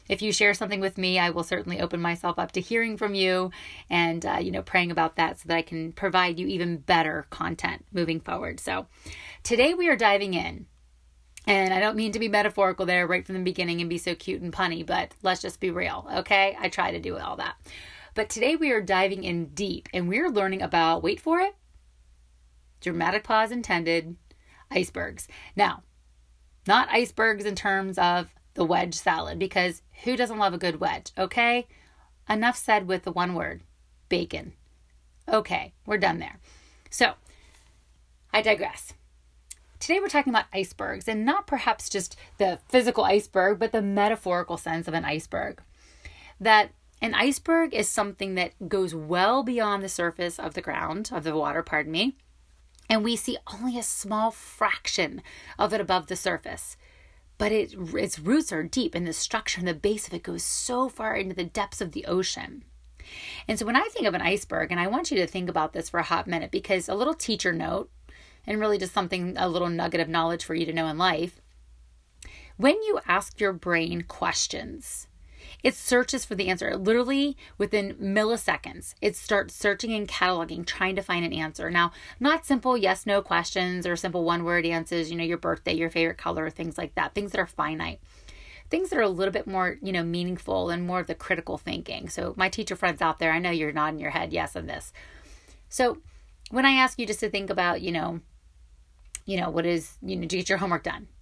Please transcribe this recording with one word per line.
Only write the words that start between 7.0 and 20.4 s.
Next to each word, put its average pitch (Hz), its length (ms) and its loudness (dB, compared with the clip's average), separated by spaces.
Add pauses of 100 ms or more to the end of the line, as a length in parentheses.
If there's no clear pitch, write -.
content 170 600 -6
moving 165 260 0
forward. 170 400 -6
So - 300 -4 (560)
today 240 280 6
we 349 160 2
are 285 60 6
diving 202 400 4
in. 170 320 -6 (800)
And 196 260 4
I 185 80 2
don't 214 160 2
mean 220 160 0
to 220 60 -2
be 226 100 0
metaphorical 202 560 2
there 180 220 2
right 180 180 0
from 190 100 -8
the 185 60 -2
beginning 175 400 -2
and 175 80 -2
be 170 80 -2
so 170 180 -4
cute 185 280 -8
and 170 100 -6
punny, 170 320 -2
but 180 380 -2
let's 185 180 2
just 180 200 -10
be 185 100 0
real, 175 360 -4 (100)
okay? 196 440 4
I 180 80 0
try - 220 -2
to 170 100 -4
do 170 160 -6
all - 200 -8
that. - 180 -6 (580)
But 208 160 -2
today 247 260 2
we 311 180 2
are 220 100 2
diving 190 420 2
in 170 300 -4
deep, 196 400 -4
and 180 160 0
we're 285 180 2
learning 190 320 0